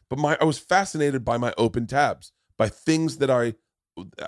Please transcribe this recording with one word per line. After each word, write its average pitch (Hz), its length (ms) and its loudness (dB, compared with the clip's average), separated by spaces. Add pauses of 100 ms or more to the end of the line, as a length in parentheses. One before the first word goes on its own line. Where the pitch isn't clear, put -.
but 131 100 -6
my, 151 220 0
I 160 40 4
was 156 140 2
fascinated 147 680 0
by 117 120 0
my 120 220 -2
open 117 280 0
tabs, 131 460 -2 (240)
by 110 120 2
things 160 500 0
that 135 120 2
I, 120 240 2 (720)